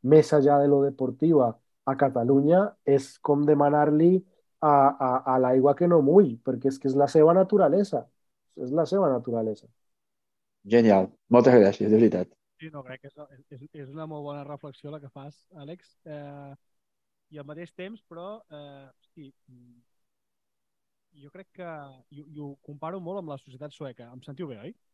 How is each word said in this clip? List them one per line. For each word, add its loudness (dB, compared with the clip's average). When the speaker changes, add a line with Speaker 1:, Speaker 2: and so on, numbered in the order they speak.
Speaker 1:
més 4
allà 2
de 2
lo 2
deportiva 0
a -4
Catalunya, 0
és -2
com 0
demanar-li 2
a, 0
a, 2
a 0
l'aigua 2
que 0
no 4
mull, 4
perquè -4
és -12
que -6
és -2
la 2
seva 4
naturalesa. 0
És -8
la 0
seva -2
naturalesa. -6
Speaker 2:
Genial. 4
Moltes 6
gràcies, 4
de 4
veritat. 2
Speaker 3:
Sí, -16
no, -18
crec -20
que -18
és, -20
és, -20
és -20
una -16
molt -16
bona -14
reflexió -18
la -18
que -20
fas, -20
Àlex. -20
Eh, -18
i -20
al -18
mateix -18
temps, -18
però, -18
eh, -20
hosti, -20
mm, -20
jo -20
crec -20
que, -16
i, -20
i -16
ho -14
comparo -14
molt -12
amb -14
la -14
societat -20
sueca. -18
Em -20
sentiu -14
bé, -16
oi? -18